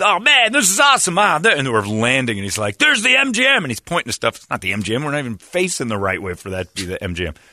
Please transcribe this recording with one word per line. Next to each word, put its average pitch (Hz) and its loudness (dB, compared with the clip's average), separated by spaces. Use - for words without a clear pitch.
"Oh, 196 2
man, 247 4
this 277 2
is - 0
awesome. 240 2
Ah, 185 4
there," 190 4
and 135 -2
we're 110 2
landing, 117 0
and 98 -6
he's 98 -4
like, 104 -4
"There's 277 2
the 254 2
M 269 0
G 247 0
M," 254 2
and 131 -4
he's 107 -6
pointing - -4
to 110 -6
stuff. - -2
It's - -20
not - -4
the 95 -4
M 101 -2
G 104 -2
M. 147 -2
We're 143 -4
not 143 -4
even 120 -6
facing 180 -4
the 107 -2
right 95 -2
way 92 -4
for 87 -12
that 92 -6
to 98 -8
be 90 -8
the 92 -6
M 90 -4
G 87 -2
M. 76 -6